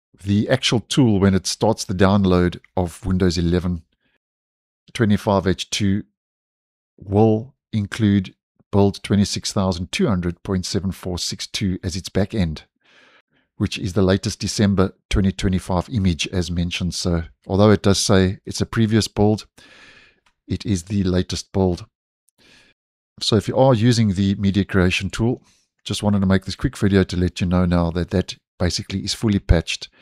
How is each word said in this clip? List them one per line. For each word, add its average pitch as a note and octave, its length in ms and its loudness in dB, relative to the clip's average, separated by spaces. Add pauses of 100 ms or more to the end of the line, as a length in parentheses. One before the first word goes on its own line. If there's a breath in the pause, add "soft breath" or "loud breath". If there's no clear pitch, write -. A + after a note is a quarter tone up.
(200)
the G2+ 280 0
actual C3 320 0
tool, A2 400 2
when F#2+ 140 4
it F#2 120 -2
starts - 380 -2
the G2+ 100 -8
download F#2 640 2 (180)
of F2+ 300 -6
Windows F#2 320 0
eleven E2+ 460 -2 (1080)
twenty-five G2+ 520 2
H - 240 -2
two, G2+ 320 -2 (960)
will G#2+ 560 0 (180)
include G2+ 600 0 (380)
build G2+ 320 2
twenty-six - 480 0
thousand F#2 400 -2
two F#3 160 0
hundred F2 340 -2
point F#2+ 240 -4
seven F#2+ 240 -4
four F2+ 260 -8
six - 300 -8
two F#2 380 -4
as E2+ 100 -6
its F#2 140 -10
back - 260 -2
end, E2 300 -4 (920 soft breath)
which - 220 -4
is F#2 140 -6
the G2+ 100 0
latest F#2+ 380 0
December G2 520 0 (160)
twenty G2 220 0
twenty-five F#2 600 -2
image, F#2+ 420 0
as F2 180 -2
mentioned. F2 420 -4
So E2+ 300 -2 (240)
although G2+ 240 4
it G2 140 4
does G2 160 2
say F#2+ 440 2
it's - 160 -8
a - 60 -4
previous A2 400 0
build, G#2 400 0 (1000 loud breath)
it - 180 -6
is F#2 180 -2
the G2+ 200 -2
latest F2+ 480 -2
build. F#2 340 0 (1300 soft breath)
So - 160 0
if G2 100 0
you E2+ 100 -6
are C3 180 4
using A2 400 2
the G2 200 0
media G2 300 0
creation F#2 440 0
tool, A#2 360 -2 (400 soft breath)
just - 180 -6
wanted G#2 160 2
to F#2+ 80 0
make F#2+ 180 2
this - 120 -8
quick - 200 -4
video G2 280 2
to - 120 -6
let F2+ 240 -2
you G2 60 -2
know F2+ 200 0
now F2 260 0
that E2+ 180 -4
that F2+ 240 -2 (240)
basically F#2+ 460 -4
is G2+ 100 -6
fully G#2 240 0
patched - 500 0 (140 soft breath)